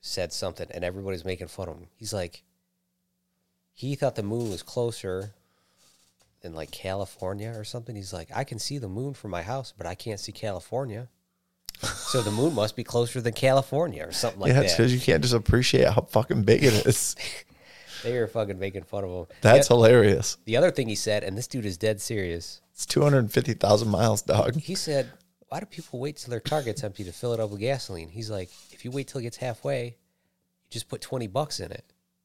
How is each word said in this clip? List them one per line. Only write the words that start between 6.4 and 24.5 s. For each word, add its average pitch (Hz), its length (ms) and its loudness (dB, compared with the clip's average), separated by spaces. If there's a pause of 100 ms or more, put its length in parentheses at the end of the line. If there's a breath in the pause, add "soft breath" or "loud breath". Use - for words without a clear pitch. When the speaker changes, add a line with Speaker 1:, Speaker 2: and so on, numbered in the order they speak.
Speaker 1:
than, 85 140 -14
like, 80 160 -10
California 98 880 -8
or 107 80 -12
something. 117 320 -12
He's 98 160 -12
like, 82 220 -10
"I 135 100 -2
can 120 140 -12
see 143 200 -8
the 113 100 -8
moon 127 260 -8
from 107 160 -14
my 87 120 -6
house, 120 340 -8
but 85 100 -10
I 85 80 -8
can't 104 260 -10
see - 120 -12
California. 113 760 -8 (720)
So - 400 -4
the 104 80 0
moon 135 240 2
must 107 220 0
be 117 80 -6
closer 120 360 -2
than 117 120 -2
California," 131 760 0
or 87 60 -12
something 120 280 -4
like 147 120 4
Speaker 2:
Yeah, 135 80 6
it's 92 160 4
Speaker 1:
that. 120 60 6
Speaker 2:
'cause 123 100 6
you 127 80 0
can't 82 220 4
just 123 120 2
appreciate 127 540 4
how - 220 4
fucking 110 340 2
big 110 200 8
it 110 220 6
is. - 340 0
Speaker 1:
<laughs> - 60 -8 (800 loud breath)
They 123 140 -2
were 113 80 2
fucking 101 320 -4
making 95 240 -6
fun 101 220 -6
of 92 60 -6
him. 90 160 -8 (160)
Speaker 2:
That's 131 260 10
Speaker 1:
The, 120 60 8
Speaker 2:
hilarious. 110 680 8
Speaker 1:
the 110 120 0
other 170 160 6
thing 127 160 -2
he 104 80 -4
said, 104 260 0
and 98 160 -6
this 123 80 -6
dude 123 180 -6
is 95 120 -4
dead 107 240 -2
serious. 90 600 -6 (140)
Speaker 2:
It's - 100 -8
two - 180 2
hundred 135 280 4
fifty - 240 0
thousand 107 360 4
miles, 110 320 2
dog. - 340 2